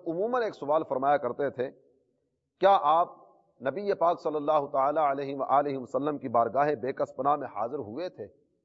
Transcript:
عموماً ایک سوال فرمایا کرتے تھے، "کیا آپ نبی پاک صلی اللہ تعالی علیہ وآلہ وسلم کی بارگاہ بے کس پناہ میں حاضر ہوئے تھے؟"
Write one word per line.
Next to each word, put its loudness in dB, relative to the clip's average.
عموماً -2
ایک -4
سوال 0
فرمایا 0
کرتے -4
تھے، -6
"کیا 6
آپ 2
نبی -4
پاک 0
صلی 0
اللہ 2
تعالی 2
علیہ 0
وآلہ 2
وسلم -4
کی -8
بارگاہ 2
بے -4
کس -6
پناہ 2
میں -8
حاضر -6
ہوئے -10
تھے؟" -14